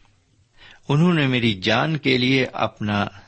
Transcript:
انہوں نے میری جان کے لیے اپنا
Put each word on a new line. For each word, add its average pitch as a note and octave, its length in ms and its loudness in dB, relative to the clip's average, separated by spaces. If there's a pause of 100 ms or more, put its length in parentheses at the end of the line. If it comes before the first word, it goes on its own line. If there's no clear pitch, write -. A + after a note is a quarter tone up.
(880)
انہوں D#3+ 260 4
نے D3+ 140 2
میری A#2+ 260 0
جان A2+ 440 0
کے C3+ 200 0
لیے B2+ 280 0
اپنا G#2 600 -4 (220)